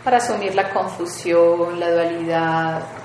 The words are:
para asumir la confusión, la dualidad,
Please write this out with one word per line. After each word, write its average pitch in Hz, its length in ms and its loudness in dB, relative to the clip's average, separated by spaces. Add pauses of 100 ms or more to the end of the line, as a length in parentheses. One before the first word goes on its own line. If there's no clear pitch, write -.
para 254 140 2
asumir 202 380 -2
la 190 160 0
confusión, 170 1080 2
la 175 120 -2
dualidad, 165 920 0 (220)